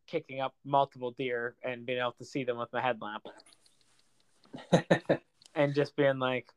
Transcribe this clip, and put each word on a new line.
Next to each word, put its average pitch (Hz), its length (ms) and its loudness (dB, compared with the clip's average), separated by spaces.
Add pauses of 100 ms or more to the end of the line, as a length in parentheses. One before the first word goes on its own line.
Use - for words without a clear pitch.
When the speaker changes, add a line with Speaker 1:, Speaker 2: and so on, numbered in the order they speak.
Speaker 1:
kicking 143 340 -6
up 131 140 -4 (100)
multiple 139 460 2
deer 123 520 -4
and 123 220 -6
being 123 160 -2
able 123 120 -2
to - 120 -18
see 135 200 -4
them 120 140 -2
with 120 140 -6
my 123 80 -2
headlamp. 110 460 -4 (1300)
Speaker 2:
<laughs> - 680 2 (320)
Speaker 1:
And 143 200 2
just 143 220 0
being 135 220 4
like, 127 280 -2 (100)